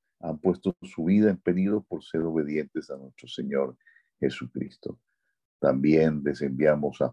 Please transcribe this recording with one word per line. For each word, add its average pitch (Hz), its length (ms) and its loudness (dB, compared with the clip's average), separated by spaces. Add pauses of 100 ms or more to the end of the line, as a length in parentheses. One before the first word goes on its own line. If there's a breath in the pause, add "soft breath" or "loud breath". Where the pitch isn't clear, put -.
(200)
han 80 180 -8
puesto 92 440 0
su 85 220 -8
vida 104 260 4
en 92 80 0
peligro 95 440 0
por 78 220 -10
ser 80 180 -4
obedientes 76 680 -4
a 67 60 -12
nuestro 65 320 -20
Señor 69 480 -4 (440 soft breath)
Jesucristo. - 800 -6 (600)
También 76 640 4
les 71 160 -2
enviamos 73 640 0
a 65 100 0